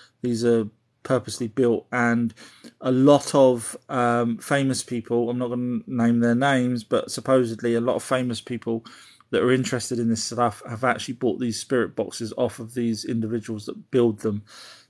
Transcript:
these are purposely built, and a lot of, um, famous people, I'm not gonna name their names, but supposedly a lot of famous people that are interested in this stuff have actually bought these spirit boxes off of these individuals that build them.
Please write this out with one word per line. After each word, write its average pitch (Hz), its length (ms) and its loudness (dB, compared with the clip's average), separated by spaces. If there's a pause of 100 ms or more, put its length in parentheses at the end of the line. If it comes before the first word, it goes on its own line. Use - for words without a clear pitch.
(220)
these 117 200 -2
are 117 260 4 (340)
purposely 120 460 -2
built, 120 440 2
and 117 400 2 (480)
a 131 120 0
lot 135 420 6
of, 127 420 4 (140)
um, 120 480 0
famous 135 440 -2
people, 120 460 -2
I'm 123 100 -4
not 123 100 -4
gonna 123 380 -4
name 117 340 2
their 117 140 4
names, 123 480 2
but - 280 -2
supposedly 120 640 0
a 117 60 2
lot 120 160 0
of 110 60 -4
famous 127 380 -2
people 113 460 -6 (440)
that 95 120 2
are 123 100 4
interested 127 460 -2
in 117 100 0
this 113 140 0
stuff 113 440 -2
have 117 180 -8
actually 127 300 -2
bought 120 260 -2
these 120 200 -4
spirit 120 340 0
boxes 104 420 -6
off 123 220 -2
of 117 160 -12
these 117 300 -2
individuals 110 640 -4
that - 240 -12
build 120 300 2
them. 104 240 -4 (460)